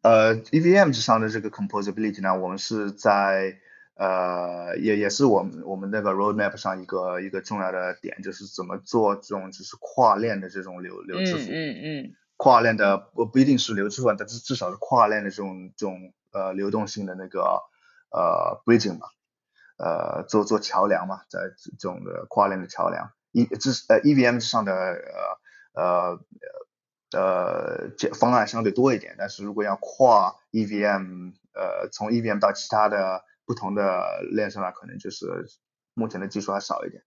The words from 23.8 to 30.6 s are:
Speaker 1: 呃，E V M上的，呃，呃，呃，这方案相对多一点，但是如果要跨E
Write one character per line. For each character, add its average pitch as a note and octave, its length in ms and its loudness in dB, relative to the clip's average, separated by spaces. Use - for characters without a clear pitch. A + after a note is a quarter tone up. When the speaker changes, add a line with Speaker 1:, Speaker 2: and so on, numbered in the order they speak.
Speaker 1:
呃 A2+ 100 8
，E D3 140 6
V C3 100 6
M A#2+ 140 4
上 A2+ 260 0
的， G2 80 0
呃， - 80 -2
呃， F2 380 0
呃， - 880 -2
这 - 160 -2
方 A#2+ 180 4
案 A2 160 4
相 A2+ 160 -6
对 G2+ 80 2
多 B2+ 220 4
一 G2 40 -2
点， - 200 -14
但 G2+ 100 -6
是 G2+ 160 -12
如 G#2 100 -8
果 G#2+ 80 -2
要 G2 180 -2
跨 G#2+ 540 4
E A2 160 0